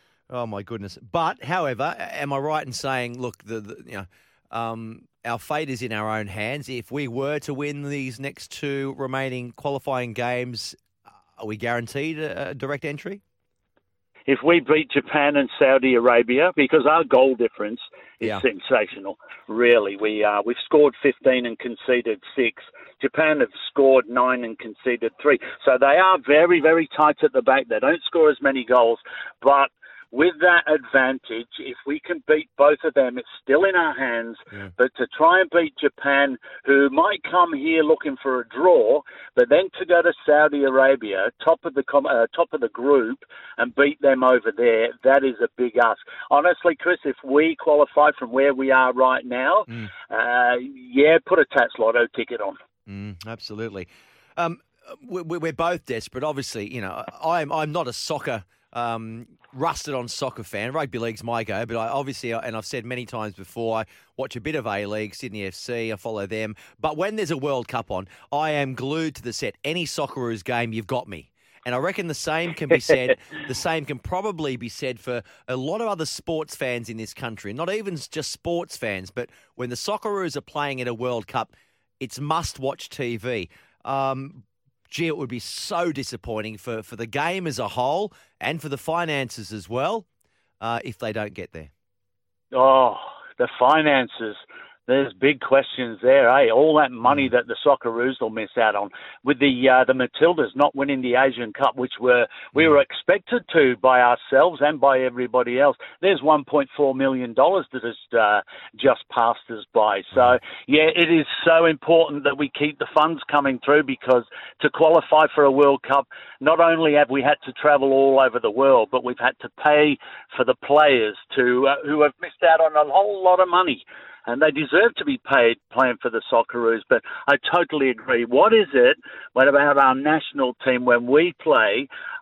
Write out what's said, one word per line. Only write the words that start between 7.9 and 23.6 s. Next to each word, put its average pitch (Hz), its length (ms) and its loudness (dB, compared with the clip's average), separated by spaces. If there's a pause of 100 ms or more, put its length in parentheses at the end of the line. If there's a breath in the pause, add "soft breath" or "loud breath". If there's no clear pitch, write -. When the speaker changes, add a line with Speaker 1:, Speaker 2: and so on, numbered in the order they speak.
Speaker 1:
these 131 300 -10
next - 320 -14
two 139 440 -8
remaining 131 600 -8
qualifying 131 560 -6
games, 123 640 -8 (600)
are 113 100 -14
we 107 100 -8
guaranteed 120 640 -6
a, 143 300 -10
a - 40 -12
direct 139 300 -10
entry? 170 380 -12 (1040 soft breath)
Speaker 2:
If 135 180 2
we 170 140 4
beat 151 320 0
Japan 147 460 0
and 135 120 0 (100)
Saudi 131 360 4
Arabia, 120 640 4
because 143 320 2
our 160 160 4
goal 131 320 4
difference 110 440 -4 (380 soft breath)
is 113 100 -6
Speaker 1:
Yeah. 98 120 -6
Speaker 2:
sensational, 101 800 -4 (280 loud breath)
really. 110 500 2
We, 107 280 -2
uh, 104 200 0
we've 120 200 -6
scored 147 360 4
fifteen 127 460 0
and 113 120 -10
conceded 117 640 -4 (140)
six. 123 280 -2 (380 loud breath)
Japan 151 400 0
have 117 120 0 (160)